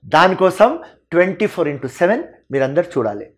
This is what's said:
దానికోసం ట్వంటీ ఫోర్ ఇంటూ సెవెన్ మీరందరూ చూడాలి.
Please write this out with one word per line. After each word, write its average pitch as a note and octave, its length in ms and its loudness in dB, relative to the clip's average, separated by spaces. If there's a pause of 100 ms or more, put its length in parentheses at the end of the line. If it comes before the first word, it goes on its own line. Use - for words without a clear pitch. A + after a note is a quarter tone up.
దానికోసం F#3 720 2 (320)
ట్వంటీ F#3 360 0
ఫోర్ E3 200 -4
ఇంటూ C3+ 200 -8
సెవెన్ G3+ 360 0 (280)
మీరందరూ C#3 320 0
చూడాలి. G#2+ 540 -6